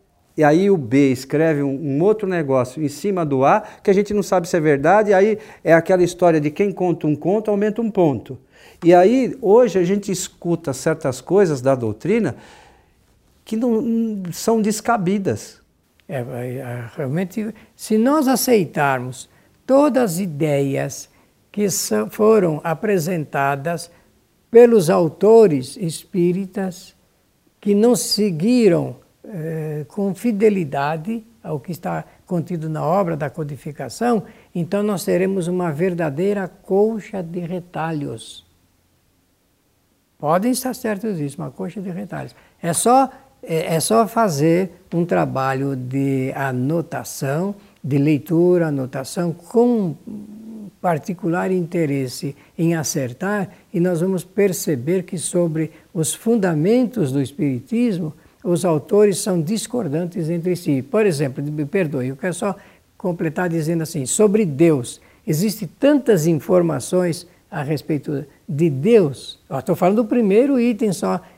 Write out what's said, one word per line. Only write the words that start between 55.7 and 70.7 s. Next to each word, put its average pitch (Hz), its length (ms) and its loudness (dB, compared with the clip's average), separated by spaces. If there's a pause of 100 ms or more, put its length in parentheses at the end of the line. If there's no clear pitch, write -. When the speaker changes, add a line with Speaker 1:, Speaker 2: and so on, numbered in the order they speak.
Speaker 2:
os 160 200 -2
fundamentos 196 960 0
do 139 100 0
Espiritismo, 156 920 -2 (300)
os 175 200 0
autores 196 560 2
são 180 220 -2
discordantes 170 880 -4
entre 175 260 -2
si. 147 260 -2
Por 214 240 0
exemplo, 143 380 -2
me 151 220 -6
perdoe, 147 420 -2
eu 135 80 -6
quero 175 180 -6
só 196 220 -6 (420)
completar 175 520 -4
dizendo 165 340 -2
assim: 147 220 -6
sobre 208 400 2
Deus, 147 560 2 (240)
existem 170 420 -2 (120)
tantas 262 460 4
informações 170 1040 0 (220)
a 151 140 -6
respeito 147 640 -4 (220)
de 160 220 0
Deus, 151 680 2 (100)
ó, 139 120 -6
tô 185 120 0
falando 202 300 2
do - 20 -6
primeiro 240 540 2
item 233 320 0